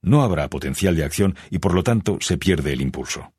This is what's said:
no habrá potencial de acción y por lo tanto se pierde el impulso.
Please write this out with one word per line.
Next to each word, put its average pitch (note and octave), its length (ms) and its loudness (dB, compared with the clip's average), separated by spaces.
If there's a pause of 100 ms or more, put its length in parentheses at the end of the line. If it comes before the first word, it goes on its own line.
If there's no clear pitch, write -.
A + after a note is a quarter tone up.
no C#3 200 4
habrá F2+ 280 0
potencial D2+ 460 0
de D#2 80 0
acción F#2 320 0 (140)
y F#2+ 80 -4
por F2 160 2
lo F#2 100 4
tanto G#2+ 380 0
se F2 160 -2
pierde D2+ 360 0
el B1+ 80 -4
impulso. C2 580 -8